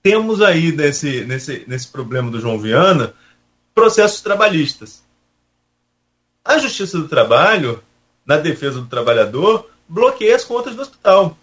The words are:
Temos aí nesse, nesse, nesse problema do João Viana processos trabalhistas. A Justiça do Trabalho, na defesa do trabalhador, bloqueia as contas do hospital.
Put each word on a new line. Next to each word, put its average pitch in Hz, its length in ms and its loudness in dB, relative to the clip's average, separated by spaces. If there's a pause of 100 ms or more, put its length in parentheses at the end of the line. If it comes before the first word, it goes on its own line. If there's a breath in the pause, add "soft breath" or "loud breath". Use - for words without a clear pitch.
Temos 220 400 0
aí 170 300 2
nesse, 143 540 -2
nesse, 131 420 -10
nesse 123 220 -10
problema 123 420 -6
do 117 100 -8
João 113 200 -4
Viana 131 540 2 (600 soft breath)
processos 214 460 4
trabalhistas. 196 840 -2 (1400)
A 302 140 2
Justiça 202 400 -6
do 156 100 -6
Trabalho, 131 720 2 (420)
na 143 120 2
defesa 139 440 -4
do 127 60 -14
trabalhador, 120 840 0 (200 soft breath)
bloqueia 233 480 2
as - 80 -2
contas 240 320 -8
do 262 60 -10
hospital. 196 600 2